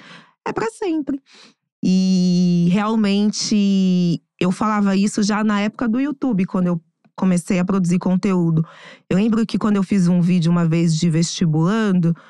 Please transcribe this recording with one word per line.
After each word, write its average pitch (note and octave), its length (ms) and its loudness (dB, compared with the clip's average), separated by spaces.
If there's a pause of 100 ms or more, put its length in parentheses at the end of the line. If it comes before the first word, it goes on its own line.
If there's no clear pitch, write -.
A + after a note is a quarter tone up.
(460)
É - 80 -8
pra G#4 160 -2
sempre. D#4 500 -4 (640)
E F3+ 880 2
realmente, G3+ 1500 0 (200)
eu F3+ 100 0
falava G3+ 460 0
isso G#3 260 -2
já G#3 220 -2
na G#3 160 0
época A3 280 -4
do A#3 120 -2
YouTube, C4+ 460 -2
quando F3+ 200 -2
eu F3 140 -2 (340)
comecei F#3 440 0
a F3+ 60 0
produzir F#3 340 0
conteúdo. F3+ 640 0 (440)
Eu - 80 0
lembro A3 300 0
que - 100 -4
quando G#3 200 0
eu G3 60 2
fiz F#3 240 0
um F3+ 140 2
vídeo E3+ 320 2
uma F3 140 0
vez E3 320 0
de E3+ 100 0
vestibulando, E3+ 1040 0 (160)